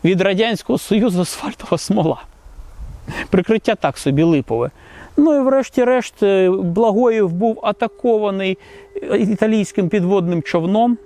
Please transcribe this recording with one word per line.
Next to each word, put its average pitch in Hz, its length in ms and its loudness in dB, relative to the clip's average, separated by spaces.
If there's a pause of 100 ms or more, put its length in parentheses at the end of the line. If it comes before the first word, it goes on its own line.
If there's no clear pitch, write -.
від 180 160 2
Радянського 202 580 0
Союзу 202 420 0
асфальтова - 580 -4
смола? 160 440 -2 (1080)
Прикриття 214 440 0
так - 240 -4
собі 143 240 0
липове. 139 480 0 (460)
Ну 294 200 4
і 277 40 2
врешті-решт, 254 840 0
е, 190 280 4
Благоїв 202 800 2
був 220 300 -2
атакований, 208 960 -2 (440)
е, - 160 -2
італійським 208 720 0
підводним 175 540 0
човном. 214 640 0